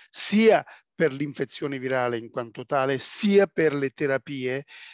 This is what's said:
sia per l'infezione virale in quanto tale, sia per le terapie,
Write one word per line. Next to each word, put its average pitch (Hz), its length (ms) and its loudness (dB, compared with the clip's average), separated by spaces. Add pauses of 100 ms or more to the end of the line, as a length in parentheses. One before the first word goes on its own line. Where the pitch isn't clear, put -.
sia 202 560 4 (300)
per 156 180 0
l'infezione 139 640 -6
virale 123 400 -2
in 117 120 -12
quanto 120 340 -10
tale, 135 340 0
sia 202 480 2
per 156 280 0
le 139 160 -2
terapie, 135 720 -4 (300)